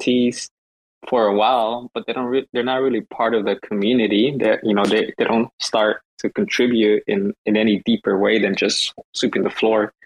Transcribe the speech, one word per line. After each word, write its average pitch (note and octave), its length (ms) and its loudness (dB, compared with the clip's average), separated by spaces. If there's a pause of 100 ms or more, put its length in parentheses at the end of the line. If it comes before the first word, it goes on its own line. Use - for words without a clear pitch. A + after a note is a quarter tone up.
Ts B2 480 0 (640)
for A#2 160 2
a G2+ 80 2
while, A#2 580 0
but A2+ 140 -8
they A#2 80 -4
don't B2+ 100 -4
re-, C3 300 -2
they're A#2+ 100 -2
not C3 160 -2
really B2 220 0
part A#2 320 -2
of A2 100 0
the G2+ 120 0
community. G#2+ 800 0
They're, A2 280 0
you G#2 100 2
know, G2+ 120 2
they, G#2 320 0
they - 60 0
don't A2+ 260 0 (100)
start G#2+ 420 0 (160)
to G#2 120 -4
contribute A2 760 2
in, G2+ 280 -2 (100)
in G#2+ 120 0
any G#2+ 280 2
deeper G2+ 340 0
way G2+ 220 2
than G2 160 0
just - 380 -2 (180)
sweeping A2+ 320 -2
the - 60 -2
floor. A2 420 0 (140)